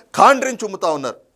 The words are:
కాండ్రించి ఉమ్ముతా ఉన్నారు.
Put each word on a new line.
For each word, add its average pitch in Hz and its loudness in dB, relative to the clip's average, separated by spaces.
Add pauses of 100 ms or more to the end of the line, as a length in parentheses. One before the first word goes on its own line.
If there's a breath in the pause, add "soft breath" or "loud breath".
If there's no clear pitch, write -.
(160 loud breath)
కాండ్రించి 254 2
ఉమ్ముతా 190 -4
ఉన్నారు. 135 -6 (200)